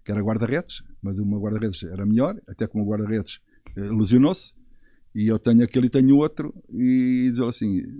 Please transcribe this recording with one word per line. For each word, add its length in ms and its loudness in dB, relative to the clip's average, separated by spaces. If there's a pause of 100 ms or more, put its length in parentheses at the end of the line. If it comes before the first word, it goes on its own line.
que 60 -6
era 100 -2
guarda-redes, 600 -2 (180)
mas 160 -6
o 80 -2
meu 140 -2
guarda-redes 440 -4
era 220 -6
melhor, 420 2
até 200 -6
que 80 -8
o 20 -4
meu 100 -2
guarda-redes, 540 -4 (340)
eh, 60 -10
lesionou-se, 720 2 (600)
e 120 0
eu 100 2
tenho 260 4
aquele 240 0
e 20 2
tenho 280 4
outro, 360 -2 (160)
e 600 0
diz 100 -4
ele 80 0
assim, 340 -2 (180)